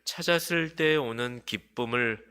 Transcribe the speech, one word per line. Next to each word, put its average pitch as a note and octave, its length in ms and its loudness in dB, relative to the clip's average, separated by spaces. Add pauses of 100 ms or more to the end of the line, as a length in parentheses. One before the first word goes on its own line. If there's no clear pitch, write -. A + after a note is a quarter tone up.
찾았을 E3 720 0
때 D#3 180 4
오는 B2 500 -2
기쁨을 A#2 880 -2